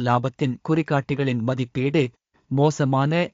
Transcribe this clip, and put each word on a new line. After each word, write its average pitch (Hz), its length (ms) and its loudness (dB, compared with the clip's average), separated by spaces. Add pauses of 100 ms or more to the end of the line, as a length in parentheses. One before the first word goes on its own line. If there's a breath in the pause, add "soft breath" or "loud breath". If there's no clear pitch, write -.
லாபத்தின் 123 480 -2 (120)
குறிகாட்டிகளின் 143 800 -2
மதிப்பீடு 131 560 0 (480)
மோசமான, 139 600 2 (220)